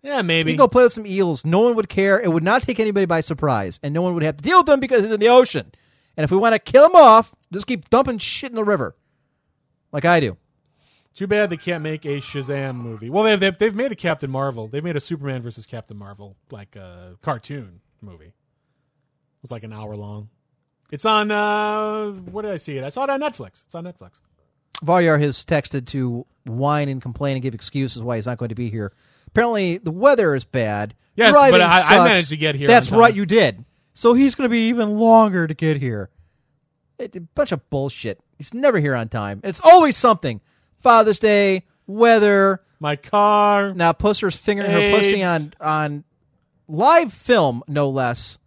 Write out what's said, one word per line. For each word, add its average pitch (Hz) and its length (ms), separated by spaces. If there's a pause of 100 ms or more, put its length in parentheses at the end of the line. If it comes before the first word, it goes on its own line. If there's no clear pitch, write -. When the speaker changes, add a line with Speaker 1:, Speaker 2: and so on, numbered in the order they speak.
Speaker 1:
Yeah, 277 200
maybe. 165 300
Speaker 2:
He'd 151 60
go 262 120
play 247 160
with 240 80
some 214 120
eels. 185 380
No 165 160
one 240 160
would 208 140
care. 196 300
It 190 120
would 165 120
not 226 200
take 233 160
anybody 202 260
by 165 140
surprise, 127 640
and 143 100
no 170 80
one 180 120
would 165 100
have 156 140
to 147 60
deal 359 160
with 277 80
them 285 120
because 247 240
he's 220 80
in 214 80
the 214 80
ocean. 240 460 (420)
And 156 80
if 147 80
we 185 60
wanna 220 220
kill 277 260
him 359 100
off, 226 400 (160)
just 196 160
keep 214 220
dumping 247 300
shit - 320
in 233 40
the 220 80
river, 156 320 (960)
like 147 140
I 170 160
do. 120 160 (760)
Speaker 1:
Too 196 120
bad 208 220
they 170 80
can't 170 260
make 156 220
a 143 160
Shazam 135 560
movie. 117 320
Well, 196 160
they've, 214 140
they've, 190 180
they've 208 180
made 247 160
a - 40
Captain 151 360
Marvel. 131 380
They've 143 140
made 170 120
a 139 60
Superman 139 400
versus 117 240
Captain 110 320
Marvel, 98 400 (120)
like, 101 280
a 90 440
cartoon 120 600 (180)
movie. 87 280
It 95 60 (1080)
was, 127 100
like, 110 120
an 110 100
hour 107 240
long. 104 320 (640)
It's 143 120
on, 214 260
uh, 214 840
what 190 320
did 208 80
I 175 60
see 143 200
it? 131 80
I 147 40
saw 254 140
it 277 60
on 277 100
Netflix. 247 460
It's - 100
on 170 80
Netflix. 175 380 (640)
Speaker 2:
Varyar 165 340
has 143 240
texted 139 440
to 123 380 (200)
whine 139 420
and 131 140
complain 135 340
and 127 80
give 120 120
excuses 123 460
why 120 140
he's 110 120
not 123 100
going 120 120
to 107 60
be 117 140
here. 104 240 (340)
Apparently, 208 520
the 165 120
weather 202 440
is 127 100
bad. 107 480 (220)
Speaker 1:
Yes, 214 160
Speaker 2:
Driving 277 280
Speaker 1:
but - 40
I, 170 160
I - 20
Speaker 2:
sucks. 175 300
Speaker 1:
managed 170 180
to 156 80
get 151 180
here 139 120
Speaker 2:
That's 233 200
Speaker 1:
on - 40
time. 220 80
Speaker 2:
right, 226 160
you 202 100
did. 151 400 (280)
So 233 200
he's 262 220
gonna 262 140
be 226 200
even 214 280
longer 214 500
to 156 60
get 156 240
here. 113 320 (880)
It, 240 180
a 180 60
bunch 254 300
of 147 180
bullshit. 135 520 (160)
He's 147 160
never 247 260
here 143 160
on 113 140
time. 101 340
It's - 180
always 330 360
something. 165 420 (420)
Father's 220 380
Day, 202 460 (220)
weather. 202 760 (160)
Speaker 1:
My 147 160
car. 208 800
Speaker 2:
Now, 170 180
Puster's 202 460
fingering 202 340
her 202 260
pussy 202 240
Speaker 1:
AIDS. 185 40
Speaker 2:
on, 165 340
on 151 440 (680)
live 262 420
film, 139 560
no 143 220
less. 127 580